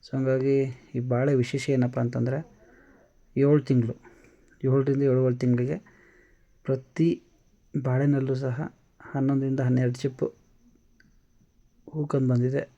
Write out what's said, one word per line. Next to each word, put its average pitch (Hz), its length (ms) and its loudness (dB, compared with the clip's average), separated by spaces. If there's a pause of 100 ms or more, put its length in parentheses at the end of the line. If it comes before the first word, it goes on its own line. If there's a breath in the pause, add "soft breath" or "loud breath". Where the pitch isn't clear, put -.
So - 120 -8
ಹಂಗಾಗಿ 131 760 -2
ಈ 127 60 -2
ಬಾಳೆ 127 340 0
ವಿಶೇಷ 131 360 -2
ಏನಪ್ಪ 123 280 0
ಅಂತಂದರೆ, 123 480 -4 (880 soft breath)
ಏಳು 143 240 4
ತಿಂಗಳು, 123 340 0 (680 loud breath)
ಏಳರಿಂದ 135 380 0
ಏಳುವರೆ 127 320 2
ತಿಂಗಳಿಗೆ 127 420 0 (880 soft breath)
ಪ್ರತಿ 160 580 -2 (600)
ಬಾಳೆನಲ್ಲೂ 135 520 2
ಸಹ 131 400 -6 (260)
ಹನ್ನೊಂದರಿಂದ 135 600 -2
ಹನ್ನೆರಡು 127 340 0
ಚಿಪ್ಪು - 460 -6 (1500)
ಹೂಕೊಂಡು 147 360 -2
ಬಂದಿದೆ 127 500 0